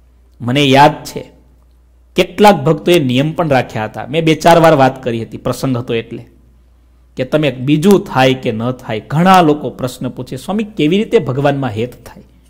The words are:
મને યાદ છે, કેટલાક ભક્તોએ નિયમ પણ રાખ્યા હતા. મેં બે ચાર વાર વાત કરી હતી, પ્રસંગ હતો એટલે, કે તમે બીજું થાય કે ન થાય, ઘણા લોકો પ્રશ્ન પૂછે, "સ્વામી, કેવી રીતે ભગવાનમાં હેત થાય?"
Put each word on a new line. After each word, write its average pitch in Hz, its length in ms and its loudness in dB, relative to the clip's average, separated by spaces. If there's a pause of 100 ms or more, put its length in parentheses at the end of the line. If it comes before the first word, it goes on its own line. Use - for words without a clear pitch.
(400)
મને 127 240 0
યાદ 143 400 4
છે, - 280 -14 (840)
કેટલાક 202 380 2
ભક્તોએ 160 440 0
નિયમ 139 340 0
પણ 165 160 -4
રાખ્યા 123 360 -2
હતા. 107 220 -12
મેં 160 180 -4
બે 160 100 2
ચાર 156 240 4
વાર 160 160 6
વાત 131 280 2
કરી 117 200 -6
હતી, - 140 -14
પ્રસંગ 131 420 -6
હતો 120 160 -6
એટલે, 117 320 -10 (920)
કે 131 80 -6
તમે 147 260 -2
બીજું 151 540 0
થાય 131 300 2
કે 131 180 -4
ન 113 180 -4
થાય, 110 300 -8
ઘણા 180 400 2
લોકો 151 300 0
પ્રશ્ન 127 380 -8
પૂછે, 131 280 -12
"સ્વામી, 202 280 -6
કેવી 170 340 0
રીતે 226 200 0
ભગવાનમાં 139 520 -2
હેત 110 360 -8
થાય?" - 160 -20 (280)